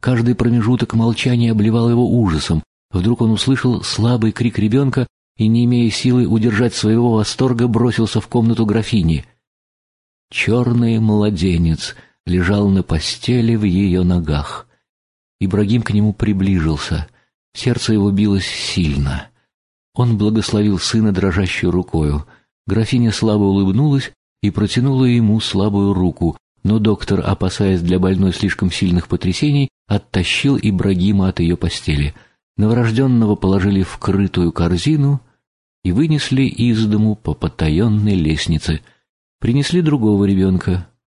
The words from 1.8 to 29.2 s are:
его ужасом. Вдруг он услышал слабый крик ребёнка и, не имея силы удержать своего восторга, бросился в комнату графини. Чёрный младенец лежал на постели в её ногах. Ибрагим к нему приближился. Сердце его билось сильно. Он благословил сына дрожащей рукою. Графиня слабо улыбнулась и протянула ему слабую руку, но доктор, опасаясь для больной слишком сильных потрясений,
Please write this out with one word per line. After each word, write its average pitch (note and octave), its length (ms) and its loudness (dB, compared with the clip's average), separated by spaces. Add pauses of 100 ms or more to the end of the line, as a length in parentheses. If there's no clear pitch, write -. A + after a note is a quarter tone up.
его A#2+ 200 2
ужасом. E2 520 0 (280)
Вдруг G#2 300 0
он A2+ 120 2
услышал A#2+ 500 -2
слабый A2 500 0
крик A2+ 260 -2
ребёнка B2 480 0 (300)
и, A2 120 0
не A#2 180 2
имея A#2+ 240 2
силы B2 360 0
удержать A2+ 480 0
своего A2+ 380 2
восторга, A#2+ 560 0
бросился A2+ 520 0
в - 80 -8
комнату A2+ 360 0
графини. G2+ 600 0 (1040)
Чёрный A#2+ 680 0
младенец F#2+ 960 0 (320)
лежал F#2 420 0
на F#2+ 140 2
постели A#2 720 -2
в G#2+ 100 0
её F#2 400 0
ногах. D#2 640 -2 (720)
Ибрагим G2+ 420 0
к - 80 -4
нему G#2 220 2
приближился. E2+ 960 -2 (460)
Сердце A#2+ 400 -2
его G2+ 160 2
билось G2 360 0
сильно. C#2 840 -4 (680)
Он A#2+ 220 0
благословил G#2 600 0
сына A2 340 0
дрожащей F#2 560 -2
рукою. D#2 560 -2 (420)
Графиня A2+ 440 0
слабо G#2 320 0
улыбнулась G2+ 680 0 (300)
и G2+ 80 0
протянула B2+ 560 0
ему A2+ 340 2
слабую G2+ 520 0
руку, E2+ 440 0 (260)
но G#2+ 160 2
доктор, G#2 460 0
опасаясь F#2+ 560 0
для F2+ 180 0
больной F#2 340 2
слишком F#2 380 -2
сильных F2+ 380 -2
потрясений, C#3 600 0 (180)